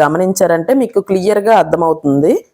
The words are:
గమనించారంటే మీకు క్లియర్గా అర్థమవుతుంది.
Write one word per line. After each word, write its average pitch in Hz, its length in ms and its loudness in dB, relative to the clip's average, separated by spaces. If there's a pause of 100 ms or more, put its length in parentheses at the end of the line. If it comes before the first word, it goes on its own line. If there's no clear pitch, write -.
గమనించారంటే 170 680 0 (100)
మీకు 220 260 -4
క్లియర్గా 202 540 0
అర్థమవుతుంది. 156 720 0 (200)